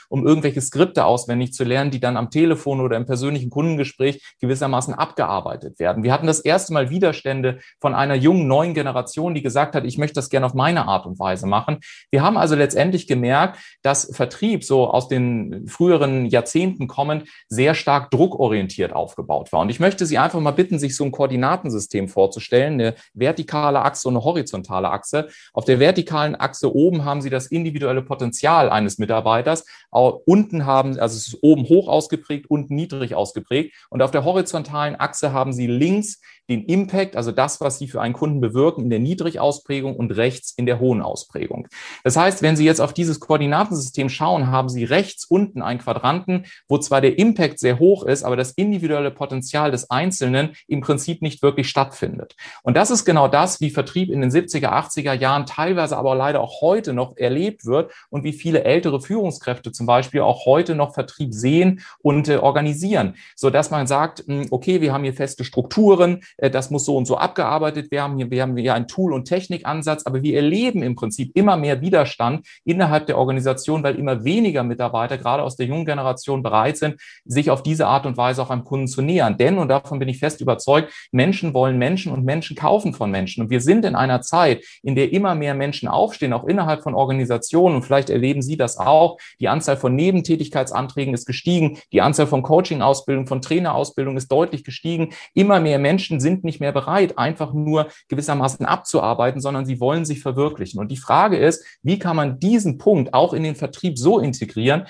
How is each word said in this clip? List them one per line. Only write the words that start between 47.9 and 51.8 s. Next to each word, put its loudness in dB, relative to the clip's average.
ist, 0
aber -2
das -2
individuelle 0
Potenzial -4
des -6
Einzelnen 0
im -2
Prinzip -2
nicht -6
wirklich 2
stattfindet. -4